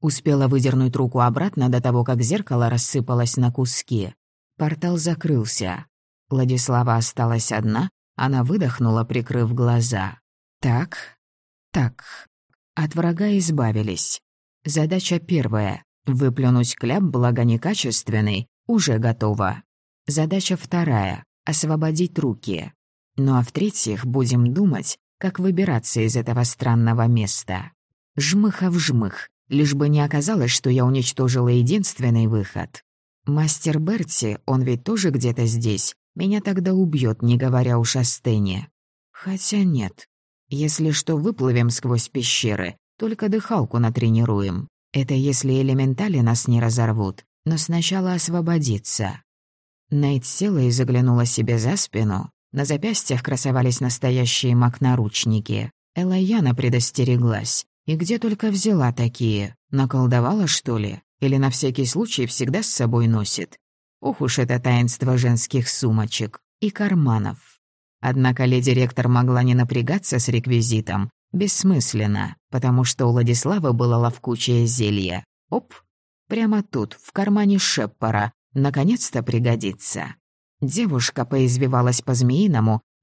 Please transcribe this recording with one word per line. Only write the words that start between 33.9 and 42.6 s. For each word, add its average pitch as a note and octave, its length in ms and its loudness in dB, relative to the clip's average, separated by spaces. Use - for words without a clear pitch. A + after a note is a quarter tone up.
он C3 160 0
ведь B2 220 -2
тоже F#3+ 260 -2
где-то B2 360 0
здесь, A2+ 500 0
меня G3+ 260 -2
тогда F#3 320 -2
убьёт, D3+ 480 0
не A#2+ 160 2
говоря B2+ 420 0
уж A#2 180 -2
о B2+ 60 0
Стене. G#2 640 -2
Хотя F#3+ 520 -2
нет. B2+ 440 -2
Если D3+ 420 -2
что, D#3 260 -2
выплывем B2+ 520 0
сквозь A#2 380 0
пещеры, G#2+ 720 -4